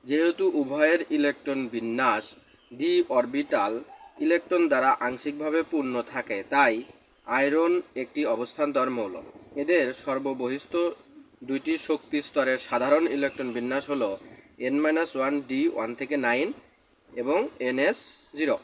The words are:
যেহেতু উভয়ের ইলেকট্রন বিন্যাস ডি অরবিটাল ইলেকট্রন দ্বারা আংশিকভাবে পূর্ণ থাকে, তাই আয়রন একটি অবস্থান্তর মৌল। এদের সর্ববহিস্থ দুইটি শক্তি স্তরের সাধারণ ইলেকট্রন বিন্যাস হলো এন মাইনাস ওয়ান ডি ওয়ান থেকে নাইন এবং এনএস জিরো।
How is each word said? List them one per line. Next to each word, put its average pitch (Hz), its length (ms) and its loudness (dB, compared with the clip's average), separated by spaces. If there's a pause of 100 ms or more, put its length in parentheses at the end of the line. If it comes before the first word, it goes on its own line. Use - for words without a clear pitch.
যেহেতু 170 400 2 (160)
উভয়ের 151 400 4 (160)
ইলেকট্রন 143 420 0 (140)
বিন্যাস 117 520 0 (460)
ডি 139 200 -2 (260)
অরবিটাল 120 560 0 (520)
ইলেকট্রন 170 460 2
দ্বারা 131 180 4 (180)
আংশিকভাবে 147 540 -2 (100)
পূর্ণ 135 220 -2 (180)
থাকে, 113 260 -4 (160)
তাই 135 200 6 (540)
আয়রন 143 460 2 (300)
একটি 147 180 -6 (120)
অবস্থান্তর 127 540 0 (100)
মৌল। 98 180 -4 (460)
এদের 156 240 4 (180)
সর্ববহিস্থ 135 680 -4 (760)
দুইটি 135 260 -2 (140)
শক্তি 151 300 -2 (100)
স্তরের 131 400 0
সাধারণ 139 360 2 (120)
ইলেকট্রন 139 420 -2
বিন্যাস 127 340 -2
হলো 123 180 -2 (580)
এন 135 160 0
মাইনাস 160 320 2
ওয়ান 135 180 0 (160)
ডি 131 120 0 (140)
ওয়ান 113 140 -4 (100)
থেকে 139 160 -4 (120)
নাইন 127 200 2 (680)
এবং 127 260 0 (300)
এনএস 143 300 2 (400)
জিরো। 147 240 2